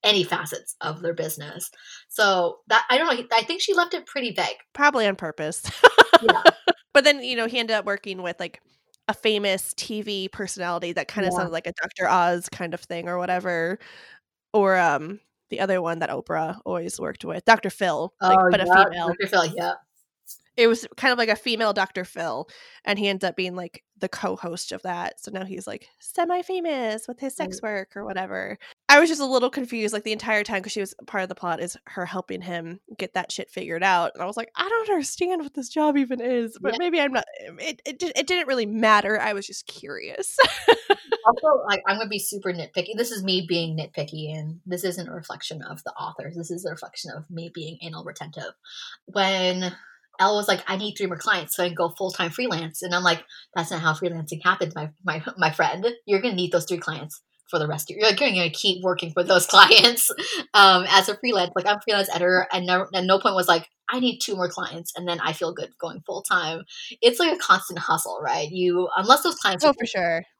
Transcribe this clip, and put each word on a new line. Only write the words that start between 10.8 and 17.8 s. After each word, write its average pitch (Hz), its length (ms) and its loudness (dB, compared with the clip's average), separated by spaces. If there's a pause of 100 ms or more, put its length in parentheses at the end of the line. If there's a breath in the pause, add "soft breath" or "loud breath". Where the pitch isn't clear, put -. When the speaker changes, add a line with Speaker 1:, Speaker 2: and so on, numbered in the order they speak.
Speaker 2:
that 170 140 -4
kinda 196 200 -2
Speaker 1:
Yeah. - 20 2
Speaker 2:
sounded 180 220 -2
like 165 140 -6
a 175 80 -6
Doctor 180 340 -4
Oz 175 400 2
kind 170 260 -8
of 175 60 -12
thing 170 280 -10
or 180 100 -4
whatever. 180 600 -2 (760 loud breath)
Or, 196 240 6
um, 160 420 0 (300)
the - 100 -6
other 190 220 0
one 165 180 -4
that 165 100 -4
Oprah 160 560 -6
always 180 340 -6
worked - 240 -8
with, 170 220 -8
Doctor 214 240 4
Phil, 170 420 -4 (160)